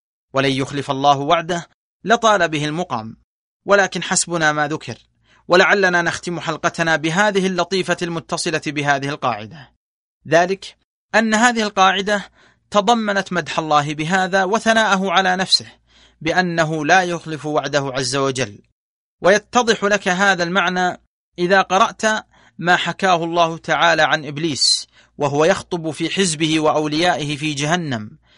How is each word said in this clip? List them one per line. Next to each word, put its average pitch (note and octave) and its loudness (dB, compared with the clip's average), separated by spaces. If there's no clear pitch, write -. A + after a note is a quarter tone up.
ولن C3+ 0
يخلف C3+ -4
الله C#3 4
وعده، E3 -2
لطال G#3 2
به D3+ -4
المقام، C#3+ -6
ولكن F#3 2
حسبنا E3+ 0
ما D3+ -2
ذكر، D3 -8
ولعلنا F3+ 4
نختم E3+ -6
حلقتنا E3 -2
بهذه F#3 0
اللطيفة F3 -2
المتصلة E3 -6
بهذه C#3+ -2
القاعدة، A2 -8
ذلك F3+ 0
أن A3 2
هذه A3+ 2
القاعدة G3 0
تضمنت G#3 0
مدح E3 -4
الله D3+ 2
بهذا F#3 0
وثناءه G3+ 0
على F#3 2
نفسه F#3+ -2
بأنه D#3+ 2
لا F3+ 6
يخلف D#3+ -6
وعده C#3+ 0
عز C3 -2
وجل. C3 -2
ويتضح G#3+ 2
لك G3+ 0
هذا F#3 0
المعنى F3+ -2
إذا F#3 2
قرأت F#3+ 0
ما F3 2
حكاه F3 0
الله E3 0
تعالى D#3+ 2
عن D3+ 0
إبليس D3 -2
وهو C#3+ 2
يخطب E3+ -2
في D#3 -6
حزبه D#3+ 0
وأوليائه D3+ 0
في D3+ -6
جهنم، D3 -4